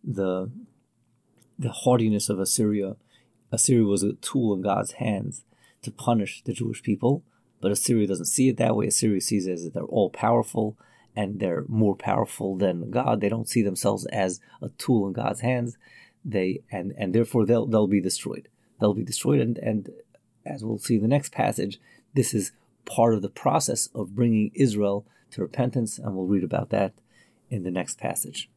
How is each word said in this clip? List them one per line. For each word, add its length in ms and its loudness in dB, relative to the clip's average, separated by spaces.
the, 480 -2
the 140 -4
haughtiness 580 2
of 100 0
Assyria. 560 0
Assyria 320 4
was 180 2
a 120 0
tool 400 -2
in 80 -4
God's 300 0
hands 520 -4
to 80 -10
punish 520 -2
the 120 -6
Jewish 280 -6
people, 400 0
but 100 0
Assyria 360 2
doesn't 180 -4
see 240 2
it 80 2
that 180 2
way. 120 2
Assyria 340 2
sees 260 0
it 60 -2
as 120 -6
that 100 -10
they're 100 -4
all 240 2
powerful 720 0
and 260 -4
they're 280 -2
more 260 4
powerful 600 -2
than 340 0
God. 300 2
They 80 2
don't 220 -2
see 100 2
themselves 460 0
as 340 -2
a 80 -8
tool 360 2
in 60 -4
God's 280 -2
hands. 360 -2
They, 380 -2
and, 240 -6
and 180 -4
therefore 300 4
they'll, 220 4
they'll 200 4
be 140 4
destroyed. 480 -6
They'll 140 4
be 100 -4
destroyed. 380 0
And, 160 0
and 320 -2
as 180 -8
we'll 140 -4
see 180 0
in 60 2
the 60 2
next 240 2
passage, 460 -2
this 180 2
is 200 -2
part 280 4
of 60 0
the 80 -6
process 680 -2
of 220 -8
bringing 380 4
Israel 500 2
to 100 -6
repentance, 560 -2
and 180 -6
we'll 100 -4
read 160 2
about 280 -2
that 240 0
in 120 -4
the 80 -4
next 280 -6
passage. 580 -6